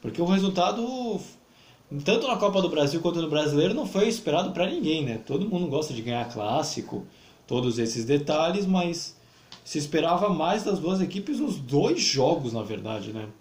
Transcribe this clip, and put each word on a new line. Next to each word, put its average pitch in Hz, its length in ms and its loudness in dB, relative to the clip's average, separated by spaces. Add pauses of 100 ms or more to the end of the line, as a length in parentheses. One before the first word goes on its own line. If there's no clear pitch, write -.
Porque 127 220 -6
o - 40 4
resultado, 196 920 0 (840)
tanto 247 240 4
na 233 80 2
Copa 196 260 4
do 170 60 2
Brasil 151 320 2
quanto 170 220 0
no 156 80 -2
Brasileiro, 151 440 2
não 277 120 -2
foi 196 220 2
esperado 175 440 0
pra 175 140 2
ninguém, 160 380 0
né? 113 220 -4
Todo 175 220 -2
mundo 180 200 0
gosta 147 260 -2
de 117 80 -8
ganhar 117 300 -2
clássico, 120 760 -4 (400)
todos 123 320 0
esses 113 260 -2
detalhes, 151 600 2
mas 175 500 -2 (480)
se - 140 -6
esperava 165 500 2
mais 180 340 0
das 196 160 0
duas 185 220 0
equipes 202 400 -4
nos 247 160 -2
dois 147 440 2
jogos, 143 520 2
na 113 100 -4
verdade, 107 500 -6
né? 110 140 -8 (140)